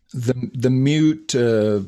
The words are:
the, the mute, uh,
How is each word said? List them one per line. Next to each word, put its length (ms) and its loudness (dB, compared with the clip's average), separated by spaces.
the, 420 -4
the 160 0
mute, 640 0
uh, 520 0